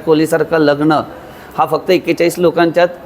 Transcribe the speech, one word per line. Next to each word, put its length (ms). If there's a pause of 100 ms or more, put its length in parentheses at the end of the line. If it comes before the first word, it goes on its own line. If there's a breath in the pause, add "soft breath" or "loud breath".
कोहलीसारखं 520
लग्न 340 (680 loud breath)
हा 80
फक्त 240
एक्केचाळीस 480
लोकांच्यात 500 (180)